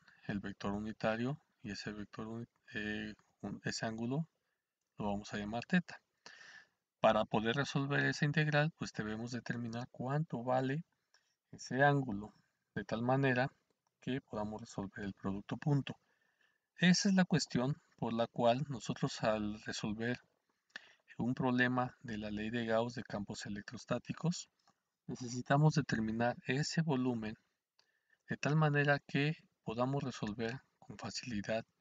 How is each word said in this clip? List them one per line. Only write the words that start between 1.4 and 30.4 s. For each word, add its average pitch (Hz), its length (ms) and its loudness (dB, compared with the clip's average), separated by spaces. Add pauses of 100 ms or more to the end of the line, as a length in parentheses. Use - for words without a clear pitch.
y - 80 -8
ese - 220 -8
vector 107 340 -10
uni-, 113 200 -10 (260)
eh, 107 400 -4 (280)
un-, 101 220 -8
ese 113 220 -4
ángulo 117 420 -4 (720)
lo 110 80 -6
vamos 101 280 -4
a 107 40 -4
llamar 104 280 -6
teta. - 360 0 (960)
Para 107 260 6
poder 113 300 0
resolver 139 500 0
esa 139 200 0
integral, 151 520 2
pues 104 160 -6
debemos 110 380 -4
determinar 120 600 -6
cuánto 131 520 -4
vale 131 400 0 (680)
ese 127 320 2
ángulo, 127 500 4 (420)
de 104 80 -4
tal 113 180 -2
manera 131 500 4 (500)
que 127 200 -2
podamos 107 400 -6
resolver 101 440 -8
el 98 80 -4
producto 101 440 -4
punto. 143 400 0 (800)
Esa 180 340 4
es 190 60 4
la 185 100 6
cuestión 131 560 0 (160)
por 113 160 -2
la 113 140 2
cual 123 420 2
nosotros 131 540 -4
al 107 400 0
resolver 113 560 -4 (1000)
un 120 120 0
problema 123 680 2
de 113 160 -6
la 104 140 -6
ley 107 180 -2
de 117 160 -2
Gauss 113 300 2
de 110 80 -8
campos 104 420 -6
electrostáticos, - 1040 -6 (580)
necesitamos 127 680 2
determinar 117 600 0 (100)
ese 147 360 0
volumen 127 560 0 (880)
de 117 100 -4
tal 143 180 2
manera 143 440 4
que 143 360 0 (280)
podamos 127 400 0
resolver 113 580 -4 (180)